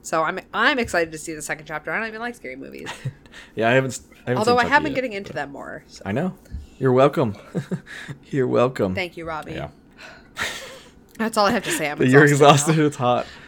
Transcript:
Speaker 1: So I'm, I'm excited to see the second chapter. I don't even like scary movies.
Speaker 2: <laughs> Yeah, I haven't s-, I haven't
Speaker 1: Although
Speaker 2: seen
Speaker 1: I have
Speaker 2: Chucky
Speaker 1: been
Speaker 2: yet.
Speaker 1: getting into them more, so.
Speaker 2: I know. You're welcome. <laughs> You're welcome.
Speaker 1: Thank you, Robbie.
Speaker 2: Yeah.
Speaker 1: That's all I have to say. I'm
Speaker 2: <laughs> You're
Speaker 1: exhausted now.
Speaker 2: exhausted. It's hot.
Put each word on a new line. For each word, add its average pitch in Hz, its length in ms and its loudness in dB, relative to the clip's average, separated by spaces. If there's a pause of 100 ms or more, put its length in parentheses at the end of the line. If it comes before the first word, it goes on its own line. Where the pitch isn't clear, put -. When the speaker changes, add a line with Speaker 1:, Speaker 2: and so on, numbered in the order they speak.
Speaker 1:
So 160 220 -4
I'm, 180 160 -4 (140)
I'm 254 260 0
excited 170 340 -2
to 156 40 -14
see 160 160 -12
the 151 80 -12
second 151 240 -10
chapter. 156 260 -10
I 175 80 -4
don't 226 80 -8
even 220 140 -14
like 240 140 -10
scary 127 200 -16
movies. 135 400 -14
Speaker 2:
<laughs> - 40 -20 (540)
Yeah, 113 160 0
I 123 40 4
haven't 131 180 2
s-, - 100 -12 (240)
I 123 60 -6
haven't 123 60 0
Speaker 1:
Although 240 220 2
Speaker 2:
seen 233 80 2
Speaker 1:
I - 20 -4
have - 20 2
Speaker 2:
Chucky 294 120 4
Speaker 1:
been 302 80 -4
Speaker 2:
yet. 262 40 -8
Speaker 1:
getting 254 180 -4
into 196 200 -12
them 143 180 -8
more, 113 360 -14
so. - 180 -20
Speaker 2:
I 98 80 -4
know. 175 240 -2 (420)
You're 131 140 2
welcome. 131 420 2 (460)
<laughs> - 500 -16
You're 131 160 0
welcome. 123 480 0
Speaker 1:
Thank 180 220 -6
you, 165 80 -12
Robbie. 160 280 -10
Speaker 2:
Yeah. 147 160 -10 (1500)
Speaker 1:
That's 220 200 -2
all 202 80 4
I 196 60 4
have 196 120 0
to - 80 -4
say. 160 180 -4
I'm 147 120 -4
Speaker 2:
<laughs> - 0 -
You're 135 220 8
Speaker 1:
exhausted 147 540 6
now. 151 80 4
Speaker 2:
exhausted. - 0 -
It's 143 120 0
hot. 123 280 0 (220)